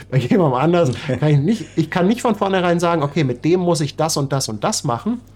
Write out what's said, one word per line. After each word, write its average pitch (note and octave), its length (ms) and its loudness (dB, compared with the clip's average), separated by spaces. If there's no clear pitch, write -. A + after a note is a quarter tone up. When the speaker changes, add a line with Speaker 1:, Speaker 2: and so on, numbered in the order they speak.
Speaker 1:
bei C3 80 2
jemandem C#3+ 400 2
anders E3 320 2
Speaker 2:
<laughs> B2+ 140 -2
Speaker 1:
kann D3 100 2
ich C#3+ 80 4
nicht, F3 280 0
ich D#3 140 0
kann F3+ 180 0
nicht B3 140 0
von A#3 120 2
vornherein F3+ 460 0
sagen, E3+ 220 0
„Okay, C#3+ 220 -2
mit B2 200 -4
dem F3 160 2
muss E3+ 200 0
ich C#3+ 160 -4
das D#3 200 -2
und C#3+ 160 -2
das C3+ 160 -2
und G#2+ 160 -8
das G#3+ 200 -2
machen D#3 360 -2